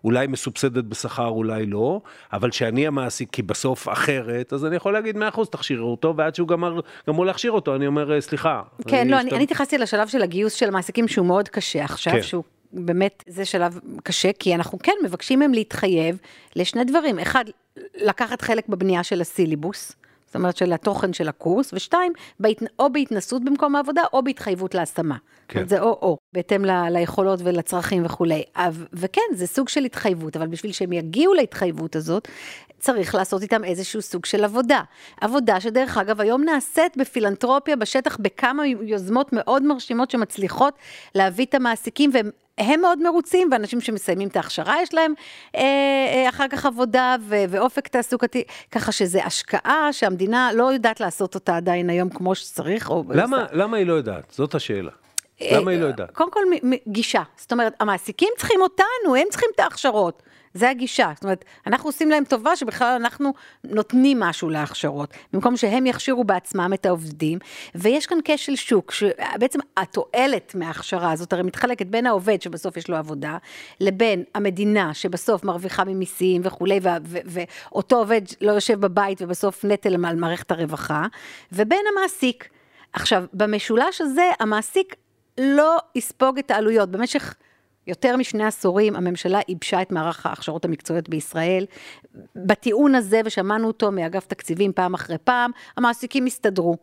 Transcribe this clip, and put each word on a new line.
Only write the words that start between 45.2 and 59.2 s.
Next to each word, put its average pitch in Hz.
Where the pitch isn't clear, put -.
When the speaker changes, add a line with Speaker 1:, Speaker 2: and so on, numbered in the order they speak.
Speaker 2:
אה, -
אה, 269
אחר 277
כך 269
עבודה 254
ו-, 208
ואופק 220
תעסוקתי, 247
ככה 220
שזה 190
השקעה 294
שהמדינה 220
לא 247
יודעת 226
לעשות 190
אותה 180
עדיין 175
היום 180
כמו 185
שצריך, 180
או 160
Speaker 1:
למה, 240
Speaker 2:
עושה. -
Speaker 1:
למה 208
היא 196
לא 170
יודעת? 110
זאת 143
השאלה. 101
Speaker 2:
אה, -
Speaker 1:
למה 185
היא 175
לא 165
יודעת? 127
Speaker 2:
קודם 349
כל, -
מ-, 294
מ-, 254
גישה. 214
זאת -
אומרת, 233
המעסיקים 214
צריכים 381
אותנו, 381
הם 311